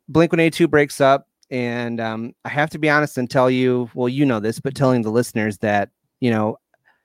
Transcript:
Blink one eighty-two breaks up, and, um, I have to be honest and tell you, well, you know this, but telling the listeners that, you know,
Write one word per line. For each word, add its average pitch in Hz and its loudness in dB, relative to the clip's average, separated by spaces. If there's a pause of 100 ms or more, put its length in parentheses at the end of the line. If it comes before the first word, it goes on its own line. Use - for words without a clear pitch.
Blink 156 2
one 170 2
eighty-two 165 2
breaks 147 0
up, 139 2 (220)
and, 120 -6
um, 113 -8 (120)
I - -8
have 147 -2
to 170 -10
be 151 0
honest 147 2
and 123 -2
tell 127 2
you, 127 0
well, 123 -2
you 135 0
know 123 0
this, 110 -4
but 131 -6
telling 127 2
the 110 -4
listeners 110 -2
that, 104 0 (300)
you 123 0
know, 107 0 (480)